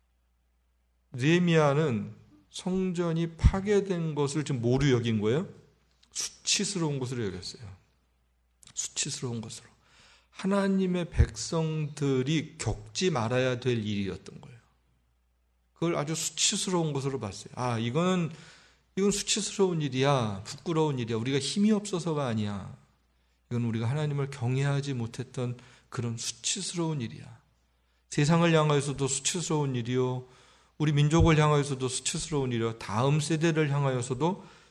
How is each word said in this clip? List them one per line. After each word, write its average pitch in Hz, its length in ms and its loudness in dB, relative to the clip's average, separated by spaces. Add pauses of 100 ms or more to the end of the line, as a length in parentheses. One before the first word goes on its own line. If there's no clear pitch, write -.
(1120)
느헤미야는 147 1000 2 (380)
성전이 170 840 -2
파괴된 190 800 2
것을 143 300 0
지금 131 160 -2
뭐로 131 300 4
여긴 113 320 2
거예요? 127 260 2 (720)
수치스러운 165 800 -2
것으로 123 280 -4
여겼어요. 90 360 -10 (1120)
수치스러운 - 680 -6
것으로. - 280 -14 (600)
하나님의 190 800 0
백성들이 151 1500 0
겪지 - 520 -2
말아야 127 500 0
될 120 180 0
일이었던 101 600 -6
거예요. 120 180 -20 (1160)
그걸 165 220 -2
아주 147 180 -2
수치스러운 170 800 -2
것으로 135 280 -4
봤어요. 98 340 -10
"아, 120 240 -2
이거는, 165 520 0 (680)
이건 196 160 2
수치스러운 190 680 0
일이야. 127 640 0
부끄러운 156 540 -2
일이야. 117 180 -2
우리가 135 220 0
힘이 202 320 2
없어서가 170 560 0
아니야. 104 500 -4 (720)
이건 120 140 -2
우리가 113 240 -2
하나님을 143 420 -2
경외하지 139 640 -2
못했던 123 640 -6 (320)
그런 117 280 -4
수치스러운 160 840 -4
일이야. - 240 -8 (840)
세상을 165 420 4
향하여서도 147 540 2
수치스러운 147 680 -2
일이요. 127 500 -2 (520)
우리 151 140 2
민족을 156 460 6
향하여서도 143 500 2
수치스러운 139 640 -4
일이요. 113 260 -2
다음 135 420 0
세대를 156 500 2
향하여서도 135 720 0 (260)